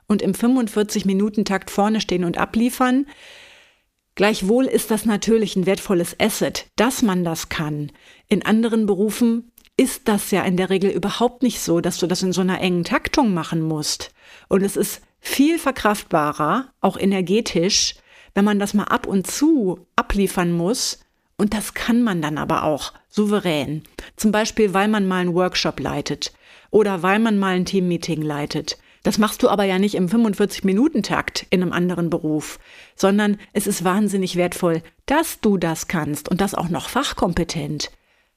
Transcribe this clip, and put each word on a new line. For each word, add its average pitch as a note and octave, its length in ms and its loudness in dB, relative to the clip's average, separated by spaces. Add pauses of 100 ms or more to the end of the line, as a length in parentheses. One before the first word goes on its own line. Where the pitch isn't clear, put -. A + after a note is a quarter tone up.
und G#3 140 2
im F#3+ 120 0
fünfundvierzig-Minuten-Takt G#3 1400 0
vorne G#3 320 2
stehen F3+ 220 -2
und F3 140 -2
abliefern. B3+ 680 0 (1120)
Gleichwohl G#3 500 2
ist - 260 0
das G#3+ 140 -2
natürlich G#3+ 500 0
ein F#3 100 0
wertvolles F#3 540 0
Asset, - 560 -2
dass A#3 260 0
man F3+ 220 2
das E3 260 -4
kann. D3 420 -6 (360)
In G3 180 0
anderen A3 400 2
Berufen A3 640 0 (260)
ist - 300 0
das G3+ 240 0
ja F3 120 2
in F#3 140 0
der F#3 120 0
Regel F#3+ 220 2
überhaupt A#3 520 -2
nicht - 180 0
so, E3+ 180 2
dass E3+ 180 -2
du F3 100 0
das E3+ 140 0
in F#3 120 0
so F3+ 80 0
einer F#3 180 0
engen F3+ 240 0
Taktung B3 500 0
machen E3 280 -2
musst. D#3 520 -4 (340)
Und F#3+ 160 2
es G3 120 -2
ist - 260 -4 (180)
viel D#4+ 400 2
verkraftbarer, F#3+ 1080 0 (120)
auch F#3+ 160 0
energetisch, F#3+ 960 0 (380)
wenn G3 120 4
man G#3 140 2
das G3+ 140 -4
mal G#3 120 2
ab - 220 -2
und F#3+ 200 0
zu C4 580 0 (100)
abliefern F#3+ 560 0
muss. F3 480 -2 (380)
Und G#3 160 0
das G#3 200 -6
kann A#3+ 300 0
man F#3 180 0
dann D3+ 160 -4
aber C#3+ 260 -2
auch D3+ 300 -2 (160)
souverän. E3 760 -2 (340)
Zum G#3+ 140 2
Beispiel, G#3+ 420 0
weil G3 140 2
man G#3 200 0
mal F#3 140 0
einen F3 120 0
Workshop F3+ 460 -2
leitet C#3+ 540 -6 (360)
oder G3 320 2
weil F#3+ 180 2
man A3 200 2
mal F#3+ 160 0
ein F3+ 100 0
Teammeeting E3+ 560 -2
leitet. D3+ 560 -4 (260)
Das - 140 0
machst G#3+ 240 2
du B3 80 6
aber G3+ 140 2
ja F#3+ 160 2
nicht G#3 160 2
im F3+ 140 0
fünfundvierzig-Minuten-Takt G#3 1400 0
in F#3 140 2
einem E3+ 100 -2
anderen F3 380 0
Beruf, D#3 480 -2 (360)
sondern G3+ 440 2 (120)
es G#3 140 -2
ist G3 180 -2
wahnsinnig F#3 520 0
wertvoll, F3 480 0 (240)
dass D#4+ 340 0
du G3+ 160 4
das E3 300 -4
kannst D3 420 -4
und F3+ 100 -2
das G3 140 -2
auch - 160 -2
noch E3 180 -4
fachkompetent. E3 1040 -4 (460)